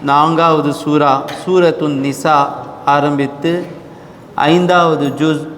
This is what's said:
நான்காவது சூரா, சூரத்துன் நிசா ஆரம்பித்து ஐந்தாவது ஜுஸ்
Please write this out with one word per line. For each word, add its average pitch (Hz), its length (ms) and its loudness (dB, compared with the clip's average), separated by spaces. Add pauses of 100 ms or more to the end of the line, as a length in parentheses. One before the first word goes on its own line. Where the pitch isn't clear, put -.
நான்காவது 151 680 2
சூரா, 143 480 0 (240)
சூரத்துன் 160 560 0
நிசா 143 440 0 (400)
ஆரம்பித்து 147 800 -2 (720)
ஐந்தாவது 165 720 2
ஜுஸ் 147 400 -2 (100)